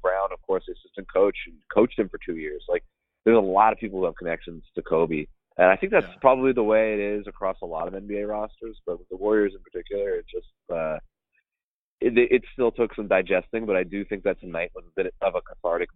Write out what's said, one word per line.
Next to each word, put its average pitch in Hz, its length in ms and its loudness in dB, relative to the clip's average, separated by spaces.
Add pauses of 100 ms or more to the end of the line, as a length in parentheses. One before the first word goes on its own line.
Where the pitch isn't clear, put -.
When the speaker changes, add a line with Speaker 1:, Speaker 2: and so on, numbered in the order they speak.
Speaker 1:
Brown, 95 300 0
of 87 100 -14
course, 92 240 -2
the 92 60 -12
assistant - 400 -16
coach, 98 240 2 (100)
and 85 80 -20 (180)
coached 110 260 2
him 101 100 0
for - 180 -14
two 85 100 -8
years. 76 320 -10
Like, 87 140 -2 (420)
there's 113 140 6
a - 20 6
lot 101 320 4
of 107 60 -6
people 95 220 -6
who 92 60 0
have 82 100 -4
connections 82 480 -8 (100)
to 85 80 -6
Kobe. 80 440 0 (320)
And 92 100 8
I 95 80 6
think 196 160 -2
that's 170 140 4
Speaker 2:
Yeah. - 140 -18
Speaker 1:
probably 131 320 4
the 120 120 2
way 110 300 2
it 104 40 -2
is 104 300 -4
across 95 340 -6
a 90 40 -10
lot 82 200 -6
of 90 80 -10
N 98 140 -12
B 104 80 -6
A 104 100 -4
rosters, 107 580 -10
but 87 140 -6
with 90 120 -20
the 92 60 -10
Warriors 104 380 2
in - 80 -20
particular, 98 540 -6
it 85 120 -8
just, 87 200 -12 (240)
uh, 80 260 -4 (1000)
it, 117 180 2
it 120 240 4 (100)
still 117 200 0
took 117 240 -2
some 107 100 -8
digesting, 95 580 0
but 101 120 0
I 92 80 2
do 98 200 -6
think 98 200 -8
that 98 160 -2
tonight 87 340 -6
was 87 100 -16
a 90 180 -6
bit 90 180 -4
of 92 160 -2
a 87 40 -2
cathartic 87 560 -4